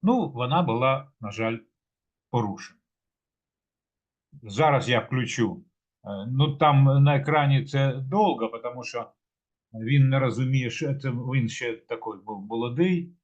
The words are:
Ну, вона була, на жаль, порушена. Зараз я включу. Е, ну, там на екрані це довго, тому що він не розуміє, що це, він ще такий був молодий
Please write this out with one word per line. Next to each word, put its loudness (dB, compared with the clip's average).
Ну, 2
вона 0
була, 0
на -10
жаль, -4
порушена. -4
Зараз 2
я 2
включу. -2
Е, -10
ну, 0
там 6
на 6
екрані 2
це 0
довго, -2
тому -10
що -10
він 4
не 2
розуміє, 0
що -4
це, -8
він -2
ще -6
такий -10
був -12
молодий -2